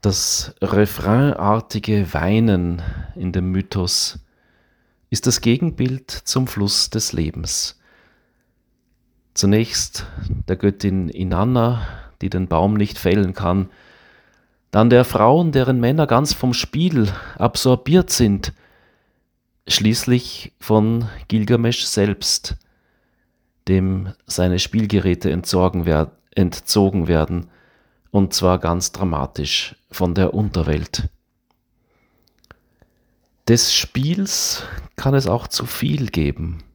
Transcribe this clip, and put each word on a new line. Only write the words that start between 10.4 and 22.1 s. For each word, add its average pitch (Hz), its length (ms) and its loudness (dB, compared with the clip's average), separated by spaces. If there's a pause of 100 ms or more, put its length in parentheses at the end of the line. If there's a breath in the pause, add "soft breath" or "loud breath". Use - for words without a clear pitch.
der 92 80 0
Göttin 95 540 0
Inanna, 113 760 0 (360 loud breath)
die 95 80 -2
den 92 180 -2
Baum 87 280 2
nicht 104 220 0
fällen 92 360 2
kann, 92 380 0 (1000 soft breath)
dann 113 180 4
der 123 140 8
Frauen, 147 480 2
deren 131 300 2
Männer 143 260 2
ganz 135 240 2
vom 127 220 0
Spiel 147 580 0 (260 loud breath)
absorbiert 131 720 2
sind, 101 440 0 (1120 soft breath)
schließlich - 960 0
von 110 480 2 (180)
Gilgamesch 117 560 0
selbst, - 720 -2 (1120)